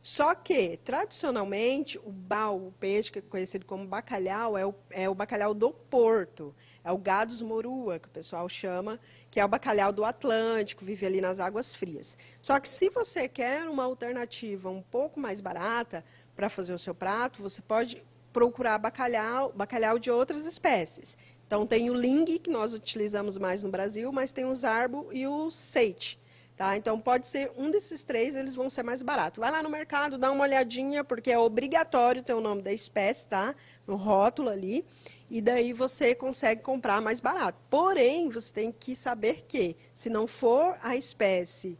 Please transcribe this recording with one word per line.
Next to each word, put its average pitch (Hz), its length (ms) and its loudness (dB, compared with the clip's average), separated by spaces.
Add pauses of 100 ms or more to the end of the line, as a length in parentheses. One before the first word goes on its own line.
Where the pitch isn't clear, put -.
Só 302 340 2
que, 185 480 0
tradicionalmente, 254 1160 -2
o 208 120 -14
ba-, 208 400 -2
o 190 260 -6
peixe 202 320 -2
que 202 100 -10
é - 20 -10
conhecido 190 440 -6
como 196 220 -10
bacalhau 202 680 -4
é 190 80 0
o, 202 100 -4 (140)
é 190 200 -2
o 190 60 0
bacalhau 208 380 -2
do 226 180 2
Porto. 220 800 2 (300)
É 170 80 -4
o 185 60 0
Gadus 214 440 0
morua, 226 560 -4
que - 120 -16
o - 20 -20
pessoal 170 380 -8
chama, 196 500 -6 (320)
que - 80 0
é 202 60 6
o - 20 0
bacalhau 208 460 2
do 208 100 0
Atlântico, 226 800 0
vive 190 220 -6
ali 190 160 2
nas 185 180 -2
águas 202 340 -2
frias. - 440 -8 (240)
Só 277 180 2
que 277 80 -2
se - 220 2
você 349 400 -2
quer 269 400 -2
uma 269 160 -2
alternativa 240 840 -6
um 190 120 -8
pouco 294 380 -4
mais 208 200 -4
barata 190 640 -4 (320)
pra 202 140 -2
fazer 180 240 -6
o 170 60 -8
seu 180 140 -8
prato, 220 480 -4
você 196 200 -8
pode 233 420 -2 (300)
procurar 240 440 4
bacalhau, 240 760 -2
bacalhau 220 440 0
de 240 140 -2
outras 294 340 0
espécies. - 720 0 (300)
Então 208 180 2
tem 233 240 2
o 247 40 0
ling, 254 320 4
que 330 240 -2
nós 233 240 -2
utilizamos 208 640 -4
mais 196 260 -2
no 196 60 -4
Brasil, 208 420 -2
mas 262 220 -2
tem 262 100 -4
o 262 100 0
zarbo 247 600 0
e 262 120 -4
o 302 240 -2
seite. - 680 0 (360)
Tá? 196 220 0
Então 220 220 -2
pode 254 260 2
ser 277 320 -2
um 285 140 -2
desses 349 320 -2
três, 262 320 0
eles 269 180 -4
vão 254 160 -2
ser 254 140 -4
mais 247 180 -4
barato. 220 400 -2
Vai 233 80 2
lá 311 140 0
no 311 60 -4
mercado, 294 500 -2
dá 262 120 4
uma 277 120 4
olhadinha, 269 600 2
porque 247 280 -2
é 233 80 6
obrigatório 247 840 4
ter 247 120 -2
o 226 80 0
nome 208 200 -2
da 196 100 -4
espécie, 214 560 0
tá? 208 280 0 (320)
No 202 80 -2
rótulo 214 540 4
ali. 202 360 -2 (460)
E 226 100 -2
daí 240 320 4
você 254 400 2
consegue 247 480 0
comprar 240 400 0
mais 220 180 -2
barato. 269 380 0 (100)
Porém, 311 600 4
você 226 240 -6
tem 226 180 -2
que 254 240 -10
saber 240 520 -2
que, 180 280 0 (160)
se - 160 -6
não 220 200 0
for 269 520 4
a 240 160 -2
espécie 190 840 0